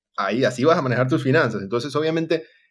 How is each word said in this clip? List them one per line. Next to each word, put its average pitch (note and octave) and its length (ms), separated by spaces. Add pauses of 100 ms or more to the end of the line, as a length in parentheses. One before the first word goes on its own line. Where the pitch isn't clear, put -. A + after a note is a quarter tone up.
(160)
ahí G#2 280
así A#2+ 200
vas E3 140
a D#3 40
manejar B2+ 260
tus D3+ 140
finanzas. B2+ 400
Entonces, A#2+ 320
obviamente, D#3+ 500 (260)